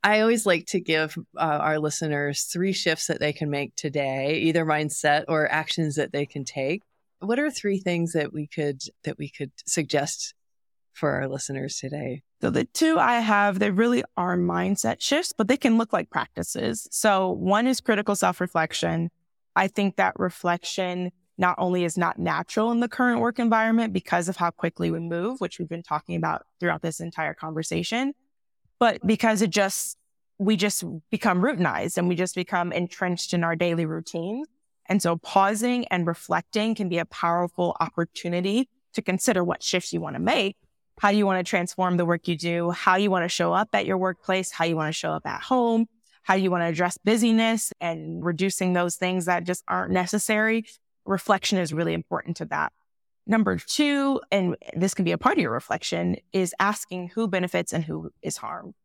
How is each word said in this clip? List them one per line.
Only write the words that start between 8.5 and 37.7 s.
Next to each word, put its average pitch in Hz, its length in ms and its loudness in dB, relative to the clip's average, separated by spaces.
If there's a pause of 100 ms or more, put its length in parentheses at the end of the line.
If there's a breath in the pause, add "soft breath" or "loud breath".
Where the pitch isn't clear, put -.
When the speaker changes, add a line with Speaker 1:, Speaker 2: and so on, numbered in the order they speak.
Speaker 1:
that - 140 -6
we 143 120 -8
could 139 200 -10 (160)
suggest - 680 -2 (580)
for - 180 -2
our 139 180 -2
listeners 139 500 -8
today? 135 440 -8 (200)
Speaker 2:
So 185 80 0
the - 140 0
two 320 340 2
I 240 220 4
have, 202 380 2
they 208 120 2
really 233 340 2 (140)
are 180 180 0
mindset 180 640 0
shifts, 311 360 0
but 202 120 0
they 247 80 4
can 226 220 4
look 226 160 0
like 175 160 0
practices. - 800 -4
So 190 400 2
one 196 360 2
is 262 140 2
critical 208 340 0
self-reflection. 170 960 -2 (460)
I 190 120 2
think 196 280 0
that 190 220 2
reflection 180 920 -2 (260)
not 180 200 2
only 180 260 2
is 165 120 -2
not 170 220 0
natural 170 520 0
in 233 100 2
the 240 80 0
current 240 320 2
work 233 180 0
environment 226 560 2
because 175 340 0
of 185 80 -4
how 170 140 0
quickly 170 400 -4
we 165 100 -4
move, 170 400 -4
which 175 180 -6
we've 170 100 -6
been 170 140 -8
talking 156 340 -6
about 160 260 -2 (180)
throughout 170 220 -2
this 165 180 -6
entire 165 320 -6
conversation, 165 800 -4 (680)
but 226 280 2
because 220 340 4
it 214 100 2
just, - 460 0 (420)
we 202 180 2
just 190 280 0 (260)
become 190 300 2
routinized 175 560 0
and 175 120 2
we 180 60 2
just 180 200 -2
become 175 380 -2
entrenched 175 600 -4
in 175 100 2
our 165 140 0
daily 170 300 0
routine. 165 580 -6 (420)
And 190 140 2
so 170 160 0
pausing 214 680 0
and 175 200 0
reflecting 175 680 -2
can 202 140 -2
be 170 100 0
a 170 80 -2
powerful 175 760 0